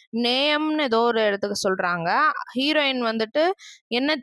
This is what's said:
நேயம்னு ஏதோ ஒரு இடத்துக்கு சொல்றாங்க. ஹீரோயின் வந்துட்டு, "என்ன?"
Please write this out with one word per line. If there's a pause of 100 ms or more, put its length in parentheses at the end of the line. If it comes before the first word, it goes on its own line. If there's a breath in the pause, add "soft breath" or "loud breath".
(180 loud breath)
நேயம்னு
ஏதோ
ஒரு
இடத்துக்கு
சொல்றாங்க. (440)
ஹீரோயின்
வந்துட்டு, (440 loud breath)
"என்ன?"